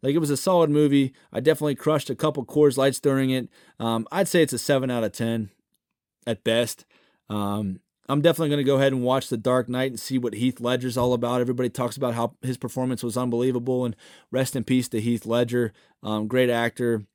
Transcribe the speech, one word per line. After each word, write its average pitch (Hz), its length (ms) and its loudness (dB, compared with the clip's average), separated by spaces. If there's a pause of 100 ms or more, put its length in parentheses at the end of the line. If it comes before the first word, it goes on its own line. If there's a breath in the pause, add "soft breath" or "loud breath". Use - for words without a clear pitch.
Like, 139 140 0
it 170 40 4
was 151 100 0
a 143 80 0
solid 170 320 4
movie. 143 420 4 (220 soft breath)
I - 80 -2
definitely 151 340 2
crushed 151 340 -2
a 127 60 -4
couple 143 300 -2
Coors 147 320 4
Lights 135 240 2
during 135 300 2
it. 131 180 -4 (280 soft breath)
Um, 113 320 -2
I'd 190 200 0
say 175 120 4
it's 143 120 2
a 123 40 -4
seven 131 320 0
out 120 140 -2
of 104 80 -2
ten 117 380 -2 (760)
at 113 200 -4
best. 117 400 0 (440 soft breath)
Um, 101 520 -4 (260)
I'm 143 140 0
definitely 160 300 2
gonna 143 120 0
go 139 140 2
ahead 135 160 4
and 127 100 -2
watch 127 240 0
The 127 100 -4
Dark 123 300 0
Knight 127 240 -2
and 117 80 -12
see - 180 -4
what 120 180 -2
Heath 123 260 -2
Ledger's 123 360 -2
all 123 160 2
about. 120 280 0
Everybody 123 280 -2
talks 123 280 -4
about 127 160 -2
how 117 280 -2
his 131 160 -4
performance 127 460 -4
was 117 140 -4
unbelievable, 123 680 0
and 117 140 -6 (340 loud breath)
rest 131 240 -2
in 123 80 -4
peace 127 260 2
to 113 120 -2
Heath 117 240 -2
Ledger. 117 480 0 (300 soft breath)
Um, 107 240 -4
great 127 220 2
actor 117 540 0 (120)